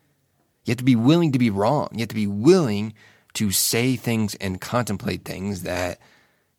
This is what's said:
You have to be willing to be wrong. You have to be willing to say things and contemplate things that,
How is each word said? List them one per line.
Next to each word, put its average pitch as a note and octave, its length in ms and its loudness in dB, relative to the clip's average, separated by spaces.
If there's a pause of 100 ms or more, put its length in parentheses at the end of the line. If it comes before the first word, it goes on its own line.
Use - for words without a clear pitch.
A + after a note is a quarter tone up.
(640)
You - 60 -2
have A#2+ 80 -2
to B2+ 60 -8
be C3 100 6
willing D3 380 4
to C3 80 2
be A#2+ 100 2
wrong. G#2+ 420 0
You G#2 80 -6
have A2+ 100 -6
to - 40 -10
be G#2+ 140 -2
willing A2 640 2 (400)
to G#2+ 160 -2
say A#2+ 460 0
things A2+ 400 -2
and F#2 240 -6
contemplate G#2 640 -4
things F#2 380 -8
that, F2+ 360 -6 (600)